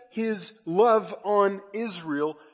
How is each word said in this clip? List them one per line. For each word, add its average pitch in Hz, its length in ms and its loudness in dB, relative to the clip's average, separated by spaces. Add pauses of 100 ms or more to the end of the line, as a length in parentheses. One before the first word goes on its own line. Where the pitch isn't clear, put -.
his 220 560 -6
love 196 580 2
on 196 380 2 (100)
Israel, 160 680 -4 (160)